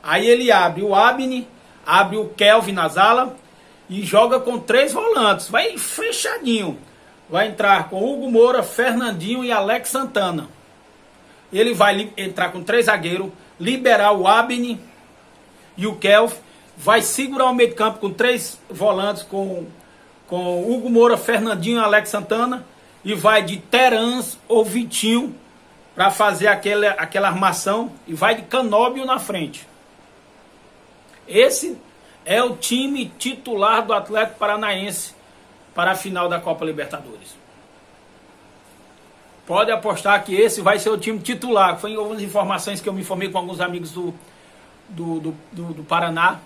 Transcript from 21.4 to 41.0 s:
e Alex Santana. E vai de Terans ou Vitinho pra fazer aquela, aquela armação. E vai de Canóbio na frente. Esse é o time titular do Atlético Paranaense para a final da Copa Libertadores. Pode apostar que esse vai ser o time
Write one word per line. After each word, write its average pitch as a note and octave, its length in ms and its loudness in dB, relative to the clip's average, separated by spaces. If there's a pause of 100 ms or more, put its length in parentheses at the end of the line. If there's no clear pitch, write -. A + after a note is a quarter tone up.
e A3+ 60 2
Alex G#3 260 4
Santana. A#3 560 -4 (400)
E G3+ 80 -4
vai G#3 300 4
de F#3 140 -8
Terans A#3+ 920 0
ou A3 180 4
Vitinho A3+ 680 -2 (580)
pra F#3+ 160 2
fazer G#3 380 0
aquela, G#3 420 2
aquela F#3+ 380 -2
armação. F#3+ 640 -2 (160)
E E3 80 -10
vai G3 180 2
de A3 80 -6
Canóbio B3 640 0
na G3 140 -2
frente. F3 480 -10 (1600)
Esse B3+ 500 2 (480)
é G#3+ 180 2
o B3 120 -2
time C4 640 -4
titular A3+ 640 0
do A3+ 80 -2
Atlético A3 460 -4
Paranaense G#3 720 -4 (640)
para F3+ 160 0
a F#3+ 40 0
final F3+ 320 -4
da E3+ 120 -2
Copa E3 260 -6
Libertadores. C#3+ 800 -10 (2000)
Pode G#3 260 2
apostar G3+ 520 0
que G3 100 -6
esse G#3+ 280 4
vai G3 180 2
ser A3 100 -2
o G#3+ 80 0
time A3 220 -6